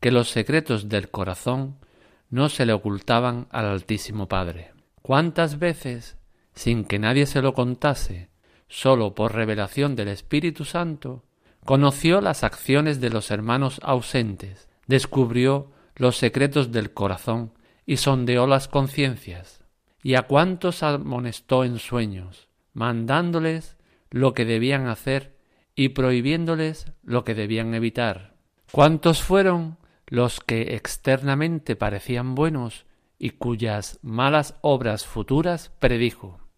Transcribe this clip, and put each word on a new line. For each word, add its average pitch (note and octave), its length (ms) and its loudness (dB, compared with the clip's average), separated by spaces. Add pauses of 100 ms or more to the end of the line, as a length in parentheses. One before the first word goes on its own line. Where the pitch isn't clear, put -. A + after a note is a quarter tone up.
que B2 100 2
los A#2+ 200 2
secretos A#2+ 580 -2
del G2+ 220 -4
corazón B2 680 -6 (520)
no C3+ 180 2
se C3+ 180 0
le A2+ 60 4
ocultaban A#2 760 0
al A#2 160 -4
Altísimo G2+ 600 -4
Padre. F2 440 -4 (300)
¿Cuántas D3+ 560 0
veces, C#3+ 600 -4 (360)
sin A#2 300 0
que G2+ 140 -2
nadie B2+ 280 2
se C#3 160 0
lo C3+ 120 2
contase, B2 760 -2 (380)
solo A#2 460 2
por G#2+ 200 0
revelación A2 600 -2
del G#2 120 -4
Espíritu D3+ 560 -2
Santo, D3 600 -6 (400)
conoció C#3+ 560 6
las F3+ 240 -2
acciones C#3 560 0
de A#2+ 100 0
los A2 200 -4
hermanos A#2+ 520 -2
ausentes, A2+ 840 -4 (180)
descubrió C3 840 2 (240)
los B2 200 2
secretos C3+ 560 2
del A2 200 -2
corazón A2+ 600 -4 (340)
y C#3 120 0
sondeó B2 480 2
las C3+ 220 2
conciencias? C3 960 -4 (380)
¿Y C3 120 2
a B2+ 80 6
cuántos F3 600 2
amonestó C3 840 -2
en B2 140 -4
sueños, G2 680 -6 (260)
mandándoles D#3+ 1000 -2 (320)
lo C3 240 2
que B2 140 0
debían B2+ 400 0
hacer C3+ 500 -4 (380)
y C3+ 160 2
prohibiéndoles D#3 1000 0 (120)
lo A#2+ 200 -2
que A#2 120 -4
debían A2 400 -2
evitar? A2+ 600 -4 (360)
¿Cuántos D#3 520 4
fueron F3+ 540 2 (300)
los B2 340 0
que A#2 340 -2
externamente C#3 1000 -2
parecían A#2+ 580 -4
buenos C#3 520 -2 (320)
y B2+ 120 -4
cuyas A2 720 -4
malas C#3 600 0
obras B2 420 0
futuras D#3+ 680 -2 (100)
predijo? A#2 600 0 (180)